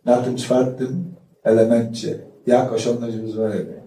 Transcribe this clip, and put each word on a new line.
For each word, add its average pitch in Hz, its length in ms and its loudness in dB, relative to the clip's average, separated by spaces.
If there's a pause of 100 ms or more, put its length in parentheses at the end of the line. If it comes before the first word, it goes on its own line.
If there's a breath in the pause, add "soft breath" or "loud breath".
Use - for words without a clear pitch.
na 120 120 4
tym 123 200 -2
czwartym 127 800 -2 (280)
elemencie, 113 840 2 (200)
jak 123 260 4
osiągnąć 117 440 -2
wyzwolenie, 110 720 -6